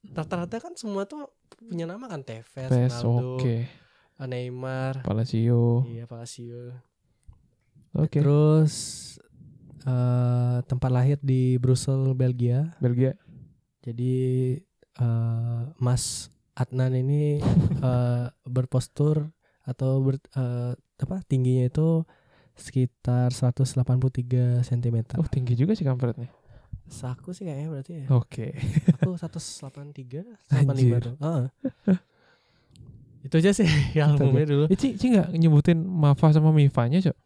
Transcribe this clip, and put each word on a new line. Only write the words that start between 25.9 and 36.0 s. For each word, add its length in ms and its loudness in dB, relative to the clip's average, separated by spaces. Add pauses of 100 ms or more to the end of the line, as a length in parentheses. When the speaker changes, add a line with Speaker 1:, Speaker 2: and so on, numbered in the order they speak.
Speaker 1:
Saku 480 -12
sih 160 -12
kayaknya 240 -8
berarti 240 -12
ya. 160 -12
Speaker 2:
Oke. 400 -2 (480)
Speaker 1:
Aku 160 -2
seratus 240 -10 (160)
delapan 340 -18
tiga, 300 -14 (240)
delapan 320 2
lima 220 4
Speaker 2:
Anjir. 40 0
Speaker 1:
tuh. 140 -10
Heeh. 300 -4 (1800)
Itu 160 -8
aja 160 4
sih 100 2
<laughs> 320 2
yang 160 4
Speaker 2:
Itu 100 4
Speaker 1:
umumnya 220 4
Speaker 2:
aja. 80 0
Speaker 1:
dulu. 140 4
Speaker 2:
Eh, 100 4
Ci, 160 0
Ci 160 -2
nggak 240 2
nyebutin 460 4
Mafa 520 4